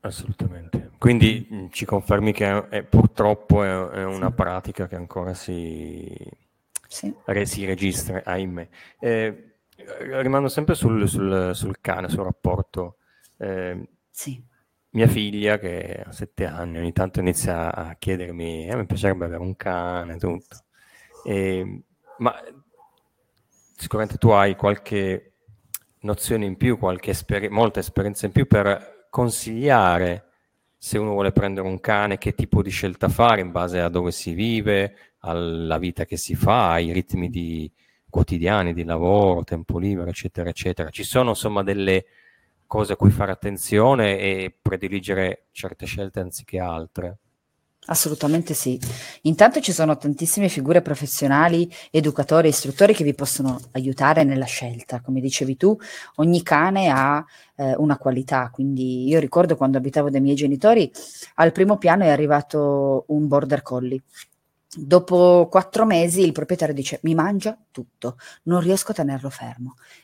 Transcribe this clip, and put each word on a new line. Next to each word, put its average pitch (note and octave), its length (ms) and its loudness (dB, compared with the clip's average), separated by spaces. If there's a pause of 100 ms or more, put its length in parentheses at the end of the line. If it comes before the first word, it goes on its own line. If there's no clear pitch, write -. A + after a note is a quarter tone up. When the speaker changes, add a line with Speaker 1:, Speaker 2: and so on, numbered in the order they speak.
Speaker 1:
Assolutamente. - 960 -8
Quindi, A2 540 4
mm, G2 180 -10
ci - 160 -8
confermi G#2 480 0
che G#2 160 0
è, G2+ 200 -2
è, G#2 140 -6
purtroppo - 800 4
è, G2 40 0 (320)
è F#2+ 40 -6
una F#2+ 260 -4
Speaker 2:
Sì. - 40 -4
Speaker 1:
pratica F#2 540 -4
che - 80 -12
ancora F2+ 380 -10
si E2 800 -10 (760)
Speaker 2:
Sì. - 260 -10 (120)
Speaker 1:
re-, G2 200 0
si G2+ 200 -6
registra, F#2 580 -4
ahimè. F2+ 440 -6 (320)
Eh, A2 540 -4 (680)
rimango C3+ 260 0
sempre D3+ 280 0
sul, A2 320 0
sul, F#2+ 460 0
sul F#2+ 280 -8
cane, F2+ 280 -6
sul F#2+ 140 -2
rapporto. F#2 760 -6 (400)
Eh, F#2 500 -8 (220)
Speaker 2:
Sì. - 320 -14 (480)
Speaker 1:
mia A2+ 180 4
figlia, G#2 520 0
che F2 460 -10
ha - 60 -20
sette - 340 -8
anni, E2 340 -8
ogni E2+ 140 -4
tanto F#2 260 -2
inizia F2 540 -2
a E2 220 -10
chiedermi, E2+ 720 -8
"Eh, A2+ 80 -6
mi A2 120 -6
piacerebbe F#2+ 380 -2
avere E2+ 160 -8
un F#2+ 140 -6
cane", F2 640 -6
tutto. F2+ 400 -8 (680)
Eh, F#2+ 580 -4 (340)
ma A#2 160 -2 (1400)
sicuramente - 420 -6
tu A2+ 120 4
hai G2+ 260 6
qualche G2 800 -4 (680)
nozione G#2+ 440 -2
in F#2+ 120 -6
più, B2 200 2
qualche F#2 340 -4
esperi-, G2+ 380 -4
molta G#2 300 2
esperienza G2 460 -4
in G2 60 -4
più C3+ 140 2
per - 640 0
consigliare A2 1160 2 (520)
se - 200 -6
uno G#2+ 140 -2
vuole G2 200 2
prendere G2 360 0
un F#2+ 120 -6
cane, G#2 380 0
che - 180 -4
tipo - 260 0
di G2 80 -4
scelta F#2+ 380 -4
fare A2+ 340 4
in F2+ 100 -6
base F2 280 -2
a F2 100 0
dove F2 220 0
si - 220 -8
vive, G2+ 600 0 (240)
alla E2 580 -4
vita E2+ 280 -4
che D#2+ 120 -8
si - 180 -6
fa, G2+ 360 2
ai E2+ 200 0
ritmi F2 380 -4
di, E2 420 -8 (380)
quotidiani, F2+ 640 0
di E2+ 100 -4
lavoro, F2 600 2
tempo E2+ 320 -6
libero, F2+ 320 -4
eccetera, F2 400 -8
eccetera. E2+ 400 -6
Ci G2+ 140 -12
sono, B2+ 260 2
insomma, G#2 340 -2
delle G2 420 0 (600)
cose G#2 260 -2
a - 40 -2
cui G2+ 140 6
fare G2 200 -2
attenzione G#2 880 2
e F#2+ 420 -4
prediligere F#2+ 880 -4
certe - 340 -12
scelte G2 340 -8
anziché F#2 400 -10
altre? F2 580 -8 (720)
Speaker 2:
Assolutamente D#3 640 -2
sì. B2+ 260 -4 (440)
Intanto G#3 360 6
ci G3 140 -2
sono D#3 240 2
tantissime E3 500 -2
figure D#3+ 340 2
professionali, D3+ 880 2 (220)
educatori, D#3 560 4
istruttori D#3 460 4
che F3 100 0
vi C#3+ 100 2
possono C3 460 -2 (120)
aiutare C3+ 520 2
nella C3+ 220 2
scelta. A#2+ 560 -8
Come C3 180 -4
dicevi C3 380 -4
tu, G#3+ 200 4 (380)
ogni E3 280 4
cane F3+ 460 2
ha, C#3+ 340 2 (340)
eh, C3+ 180 0
una D3 220 2
qualità, B2+ 560 0
quindi C3 540 -2
io D#3+ 120 4
ricordo D#3+ 380 2
quando C3+ 220 2
abitavo C#3+ 300 0
dai C3+ 120 2
miei C#3 160 4
genitori, D3 520 4 (460)
al E3 160 6
primo G3 260 2
piano F#3 280 4
è D#3+ 40 6
arrivato C#3+ 1000 2
un D3+ 180 2
border C#3 340 2
collie. B2+ 400 -6 (720)
Dopo F3 760 6
quattro F#3 340 4
mesi F3 360 2
il E3+ 100 4
proprietario D3+ 420 -2
dice: C#3 300 -6
"Mi D#3+ 100 2
mangia G3 420 0 (140)
tutto, - 480 -12 (260)
non F3 180 2
riesco F#3+ 300 0
a - 40 -2
tenerlo C#3 340 -2
fermo". A#2+ 460 -12 (280)